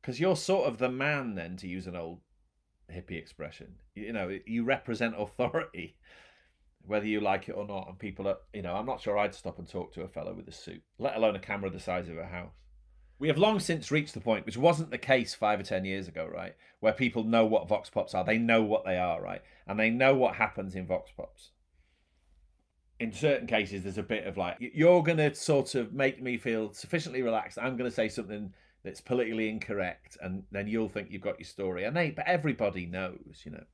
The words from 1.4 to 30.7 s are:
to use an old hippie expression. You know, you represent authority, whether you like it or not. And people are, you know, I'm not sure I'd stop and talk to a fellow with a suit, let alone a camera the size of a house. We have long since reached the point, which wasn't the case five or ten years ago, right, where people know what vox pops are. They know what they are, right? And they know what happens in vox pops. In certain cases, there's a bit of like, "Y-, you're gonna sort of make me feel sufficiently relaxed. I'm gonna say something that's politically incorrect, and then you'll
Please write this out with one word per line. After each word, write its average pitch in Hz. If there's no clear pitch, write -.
to 92
use 90
an 90
old 85
hippie 87
expression. -
You 104
know, 98
you 113
represent 117
authority, 117
whether 104
you 107
like 101
it 117
or 104
not. 101
And 92
people 98
are, 95
you 104
know, 87
I'm 107
not 131
sure 104
I'd 101
stop -
and 87
talk -
to 85
a 92
fellow 87
with 92
a -
suit, 87
let 123
alone 110
a 95
camera 101
the 92
size 90
of 82
a 82
house. 87
We 147
have 147
long 208
since -
reached 147
the 110
point, 110
which 107
wasn't 156
the 120
case 127
five 104
or -
ten 95
years 95
ago, 80
right, 87
where 110
people 120
know 113
what 107
vox 101
pops -
are. 92
They 110
know 117
what 107
they 92
are, 90
right? 50
And 101
they 110
know 131
what 117
happens 98
in 92
vox -
pops. -
In 113
certain 135
cases, 101
there's 98
a 104
bit 107
of 98
like, 90
"Y-, 120
you're 170
gonna 156
sort 139
of 120
make 135
me 123
feel 110
sufficiently 147
relaxed. 113
I'm 127
gonna 123
say 110
something 104
that's -
politically 113
incorrect, 101
and 95
then 101
you'll 110